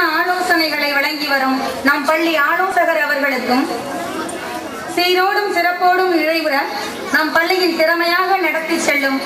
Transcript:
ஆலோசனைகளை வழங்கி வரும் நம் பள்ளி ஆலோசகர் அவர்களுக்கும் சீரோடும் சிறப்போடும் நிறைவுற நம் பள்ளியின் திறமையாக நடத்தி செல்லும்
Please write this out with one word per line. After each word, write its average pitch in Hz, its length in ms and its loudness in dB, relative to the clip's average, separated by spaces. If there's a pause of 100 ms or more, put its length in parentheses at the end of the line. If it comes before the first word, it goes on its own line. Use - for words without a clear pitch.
(120)
ஆலோசனைகளை 320 840 0
வழங்கி 294 340 -2
வரும் 269 300 0 (260)
நம் 285 220 2
பள்ளி 320 280 0 (120)
ஆலோசகர் 339 580 0
அவர்களுக்கும் 269 600 0 (1300)
சீரோடும் 370 600 2
சிறப்போடும் 359 640 2
நிறைவுற 311 400 0 (560)
நம் 294 220 2
பள்ளியின் 349 440 2
திறமையாக 339 600 2
நடத்தி 320 420 0
செல்லும் 269 460 0